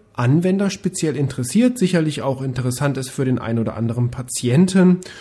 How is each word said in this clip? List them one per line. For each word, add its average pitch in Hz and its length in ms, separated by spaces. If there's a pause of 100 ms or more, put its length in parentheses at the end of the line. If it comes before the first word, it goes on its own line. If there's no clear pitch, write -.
(140)
Anwender 185 580
speziell 165 440
interessiert, 170 600
sicherlich 160 460
auch 131 180
interessant 127 560
ist 131 120
für 131 160
den 127 120
ein 113 220
oder 110 160
anderen 117 340
Patienten. 180 920 (200)